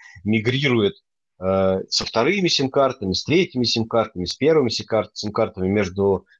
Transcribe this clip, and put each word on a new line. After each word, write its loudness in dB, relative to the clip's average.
мигрируют, 0
э, 0
со -4
вторыми 0
сим-картами, 0
с -6
третьими 0
сим-картами, -2
с -8
первыми 2
сим-кар-, -4
сим-картами -4
между 0